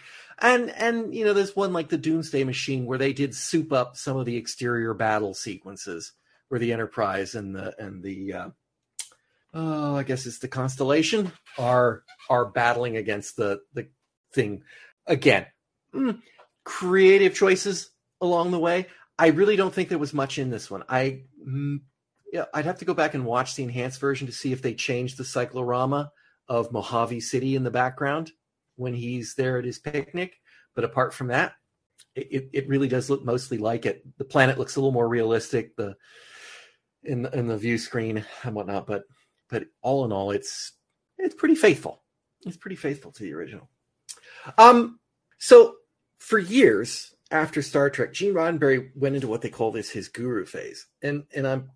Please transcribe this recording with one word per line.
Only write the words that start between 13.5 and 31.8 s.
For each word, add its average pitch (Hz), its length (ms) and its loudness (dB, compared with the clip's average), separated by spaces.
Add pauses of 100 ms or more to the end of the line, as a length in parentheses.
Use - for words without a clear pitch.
the 120 140 -10 (460)
thing. 104 300 -2 (440)
Again, 131 400 4 (460)
mm, 254 280 -2 (420)
creative 190 680 6
choices 190 560 2 (300)
along 175 320 2
the 175 80 0
way. 175 280 0 (300)
I 165 100 6
really 190 280 6
don't 185 180 2
think 185 160 -2
there 180 80 -2
was 143 160 -4
much 135 240 -2
in 131 120 -2
this 113 200 -8
one. 98 180 -10
I, 131 360 -2 (240)
mm, 143 320 -4 (520)
yeah, 170 220 -4
I'd 151 120 -2
have 180 140 -4
to 170 60 -14
go 175 80 0
back 156 200 0
and 131 120 -4
watch 123 300 -2
the 139 80 -6
enhanced 123 360 -6
version 139 280 -2
to 117 60 -12
see - 180 -6
if 131 100 -4
they 123 120 -4
changed 127 440 -6
the 127 80 -10
cyclorama 127 840 -2 (400)
of 117 220 -2
Mojave 117 480 -2
City 135 340 -2
in 131 80 -2
the 123 80 -4
background 139 600 -2 (420)
when 123 180 -8
he's 120 420 -8
there 127 220 0
at 127 60 -4
his 123 160 -8
picnic. 151 560 -6 (400)
But 120 80 -2
apart 127 300 -2
from 131 140 -8
that, 131 260 0 (600)